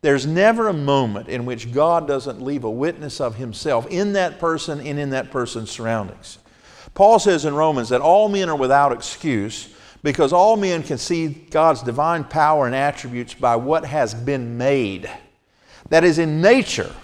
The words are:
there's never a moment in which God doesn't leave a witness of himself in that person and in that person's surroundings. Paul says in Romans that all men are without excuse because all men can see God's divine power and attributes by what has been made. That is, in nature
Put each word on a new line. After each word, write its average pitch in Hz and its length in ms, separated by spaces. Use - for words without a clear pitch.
there's 139 240
never 214 420
a 202 40
moment 135 560
in 120 160
which 120 280
God 156 360
doesn't 135 320
leave 131 240
a 110 60
witness 147 500
of 117 160
himself 123 520
in 196 260
that 180 240
person 160 420
and 143 180
in 143 120
that 131 200
person's 117 400
surroundings. 113 680
Paul 214 240
says 175 260
in 147 100
Romans 147 360
that 123 100
all 190 280
men 196 200
are 156 80
without 139 360
excuse 117 760
because 147 300
all 202 240
men 185 260
can 185 140
see 165 320
God's 151 540
divine 147 420
power 151 420
and 123 80
attributes 127 600
by 120 220
what 151 280
has 131 300
been 120 420
made. 120 540
That 165 140
is, 165 140
in 156 220
nature 208 640